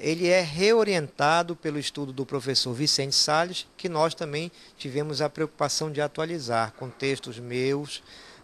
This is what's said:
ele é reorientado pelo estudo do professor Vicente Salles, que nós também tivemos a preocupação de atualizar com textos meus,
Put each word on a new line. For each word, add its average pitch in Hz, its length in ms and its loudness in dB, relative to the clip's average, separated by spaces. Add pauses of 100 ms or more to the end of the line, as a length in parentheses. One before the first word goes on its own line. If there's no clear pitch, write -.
ele 165 240 0
é 180 140 6
reorientado 170 1160 4
pelo 151 240 -4
estudo 139 340 -6
do 131 140 -4
professor 131 460 -2
Vicente 139 420 0
Salles, 165 500 2 (120)
que - 120 -6
nós 160 240 2
também 160 380 -6 (260)
tivemos 147 460 -4
a 147 80 0
preocupação 156 580 -2
de 143 120 -4
atualizar 143 720 -2
com 127 180 -12
textos 131 480 -4
meus, 131 640 -4 (420)